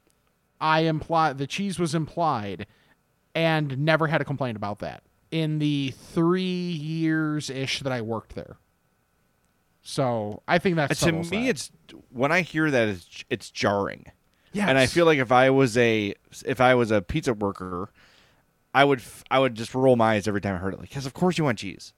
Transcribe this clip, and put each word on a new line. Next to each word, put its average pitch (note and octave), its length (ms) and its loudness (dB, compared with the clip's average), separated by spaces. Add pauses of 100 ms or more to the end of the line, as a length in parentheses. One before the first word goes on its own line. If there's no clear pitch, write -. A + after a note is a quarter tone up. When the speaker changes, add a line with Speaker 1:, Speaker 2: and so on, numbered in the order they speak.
(600)
Speaker 1:
I D#3 220 2
imply, D#3+ 520 0
the C3+ 140 -6
cheese G3 300 -6
was E3 160 -2
implied C3 720 -4 (720)
and D#3 440 0
never D#3 280 2
had D3 140 0
a - 40 -6
complaint B2+ 300 -4
about G#2 240 -8
that D#2 240 -10 (260)
in D#3 300 -2
the C#3+ 340 -2 (200)
three F3 280 2
years-ish D#3+ 1400 -4
that C3 100 -4
I B2 100 -4
worked A2 340 -8
there. - 200 -14 (1300)
So, A2+ 640 -4
I F3 100 2
think E3+ 200 0
that's C#3+ 140 0
Speaker 2:
Uh, D#3 40 -2
to - 60 -6
Speaker 1:
subtle E3 180 2
Speaker 2:
me, E3+ 60 -6 (200)
Speaker 1:
side. C4 40 0
Speaker 2:
it's, - 220 -6 (380)
when C3+ 220 -2
I F3+ 100 2
hear D#3 300 0
that, A#2 160 4
it's, - 420 -8
it's - 220 -6
jarring. G2+ 540 -2 (480)
Speaker 1:
Yes. G3+ 160 0
Speaker 2:
And C4 80 4
I C3 100 6
feel E3+ 180 4
like D#3 140 6
if A#2+ 120 0
I B2+ 180 6
was C3+ 280 4
a, A2 380 2 (300)
if B2+ 160 -2
I B2+ 140 8
was A#2 140 2
a G#2+ 120 4
pizza C#3+ 320 -2
worker, F#2+ 560 -6 (840)
I C#3 120 8
would C#3 140 2
f-, - 300 -20
I C3+ 100 2
would B2+ 160 2
just A2+ 200 -8
roll C3 220 6
my A2 180 4
eyes G2+ 120 -2
every G2+ 140 -2
time G2 140 -2
I - 40 -4
heard F#2+ 140 -6
it. - 60 -12
Like, - 160 -14
"Yes, C3+ 100 -8
of C3+ 80 -12
course F3+ 240 0
you D#3+ 60 0
want B2 160 0
cheese. - 380 -12